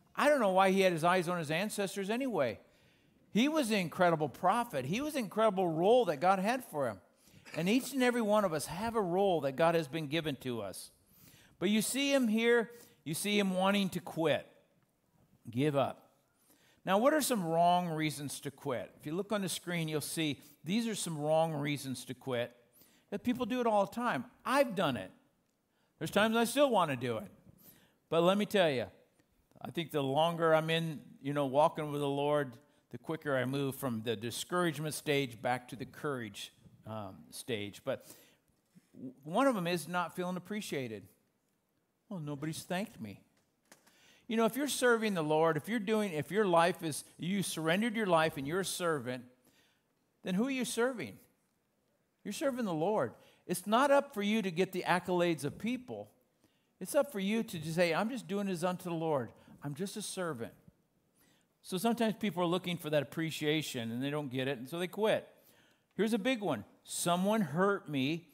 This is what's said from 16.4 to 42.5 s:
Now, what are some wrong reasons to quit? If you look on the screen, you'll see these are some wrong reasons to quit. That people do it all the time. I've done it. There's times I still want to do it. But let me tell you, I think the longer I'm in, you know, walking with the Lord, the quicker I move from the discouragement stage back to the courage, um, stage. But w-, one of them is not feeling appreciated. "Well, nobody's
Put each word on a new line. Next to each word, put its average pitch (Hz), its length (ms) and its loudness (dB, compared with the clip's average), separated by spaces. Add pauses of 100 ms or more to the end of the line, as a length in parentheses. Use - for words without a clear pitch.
Now, 185 140 2
what 262 160 4
are 311 80 4
some 220 240 0
wrong 175 440 4
reasons 151 520 -4
to 139 100 -8
quit? 117 480 -6
If - 60 -20
you 151 80 -6
look 190 180 -4
on 202 120 0
the 185 60 -4
screen, 170 380 -4
you'll 151 140 -2
see 156 400 -4 (220)
these 220 240 -2
are 214 80 -2
some 170 220 -6
wrong 160 360 2
reasons 143 520 -4
to 131 80 -10
quit. 120 420 -4 (560)
That 202 120 -8
people 247 220 -2
do 247 160 -2
it 233 60 0
all 208 180 4
the 190 80 -10
time. 214 320 -4 (180)
I've 247 320 0
done 147 220 0
it. 92 140 -10 (880)
There's 160 120 -6
times 220 240 2
I 233 100 4
still 269 240 4
want 185 200 4
to 131 80 -2
do 120 200 -2
it. 104 140 -10 (800)
But 160 120 4
let 185 160 4
me 208 100 0
tell 185 220 4
you, 120 180 0 (760)
I - 80 -10
think 165 220 -6
the 151 100 0
longer 160 540 2
I'm 160 160 0
in, 165 300 -2 (200)
you 139 120 -4
know, 147 120 0
walking 151 460 2
with 143 100 -4
the 143 60 0
Lord, 143 460 0 (360)
the 120 80 -14
quicker 151 400 -4
I 127 80 0
move 135 300 -2
from 117 260 -4
the 113 140 -2
discouragement 156 800 -4
stage 139 440 -2
back 123 280 -4
to - 80 -12
the 123 100 -10
courage, 120 640 -8 (360)
um, 107 300 -10 (120)
stage. 101 540 -8
But 127 240 -6 (880)
w-, 127 180 -14 (100)
one 185 220 0
of 269 80 4
them 180 140 -2
is 170 200 -2
not 180 280 -4
feeling 180 200 -4
appreciated. 139 720 -6 (1000)
"Well, 190 100 -8
nobody's 147 440 -8